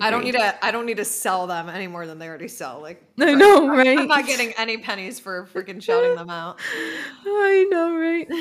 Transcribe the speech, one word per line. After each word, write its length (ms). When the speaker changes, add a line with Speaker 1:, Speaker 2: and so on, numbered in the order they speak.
Speaker 1:
I 80
don't 140
Speaker 2:
agreed. 20
Speaker 1:
need 80
to, 320
I 60
don't 140
need 120
to 80
sell 420
them 220
any 180
more 200
than 120
they 80
already 200
sell. 340
Like, 220
Speaker 2:
I 140
Speaker 1:
I'm 60
Speaker 2:
know, 280
Speaker 1:
not, 100
Speaker 2:
right? 200
Speaker 1:
I'm 100
not 200
getting 260
any 240
pennies 420
for 340
freaking 280
shouting 340
them 140
out. 360
Speaker 2:
<laughs> 600
I 440
know, 280
right? 300